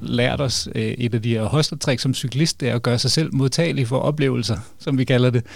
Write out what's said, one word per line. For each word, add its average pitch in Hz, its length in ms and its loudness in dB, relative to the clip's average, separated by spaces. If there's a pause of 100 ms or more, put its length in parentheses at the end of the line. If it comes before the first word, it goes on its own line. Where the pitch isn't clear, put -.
lært 120 380 0
os, 127 340 -2
øh, 113 100 -2
et 113 300 -2
af 110 80 0
de 120 60 -2
her 113 160 2
hostlertricks - 580 0
som 131 120 0
cyklist, 139 460 -2
det 131 100 -2
er 117 40 0
at 117 80 -2
gøre 120 160 2
sig 127 120 0
selv 151 240 0
modtagelig 135 540 0
for 123 100 0
oplevelser, 135 580 0 (220)
som 139 200 -2
vi 127 60 2
kalder 123 260 4
det. 117 140 2 (120)